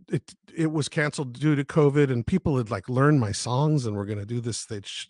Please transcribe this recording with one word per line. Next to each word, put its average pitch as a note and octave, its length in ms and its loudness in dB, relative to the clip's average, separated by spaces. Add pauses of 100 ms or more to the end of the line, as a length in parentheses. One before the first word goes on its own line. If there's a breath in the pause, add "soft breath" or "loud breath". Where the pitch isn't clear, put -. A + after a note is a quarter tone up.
it, - 260 -6 (200)
it D#3+ 160 0
was D3+ 180 -2
canceled C#3+ 520 -4
due D3+ 160 2
to C#3 80 -2
covid, C#3+ 480 4
and A#2+ 140 -2
people E3 320 0
had, A2 120 -2
like, G2+ 200 -4
learned C#3 300 6
my G#2 120 -2
songs C3+ 540 0
and G#2 100 -4
were G2+ 100 -4
gonna G#2 200 -6
do A#2+ 140 -4
this. A2+ 260 -8
They'd G#2 200 -10
sh-, - 240 -12